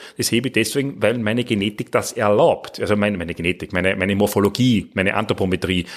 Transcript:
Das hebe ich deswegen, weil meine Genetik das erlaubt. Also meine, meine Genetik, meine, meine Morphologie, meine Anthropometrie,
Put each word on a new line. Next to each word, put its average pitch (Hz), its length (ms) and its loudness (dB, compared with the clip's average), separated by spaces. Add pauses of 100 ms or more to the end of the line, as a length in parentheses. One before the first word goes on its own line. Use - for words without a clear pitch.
(160)
Das - 160 -4
hebe 117 160 2
ich 131 60 -6
deswegen, 131 480 -2
weil 110 160 2
meine 113 260 0
Genetik 104 480 -2
das - 220 0
erlaubt. 110 640 2
Also 104 160 0
meine, 104 220 0
meine 85 160 -6
Genetik, 90 400 -4
meine, 92 200 0
meine 98 220 0
Morphologie, 101 800 2
meine 95 180 2
Anthropometrie, 92 720 -2 (120)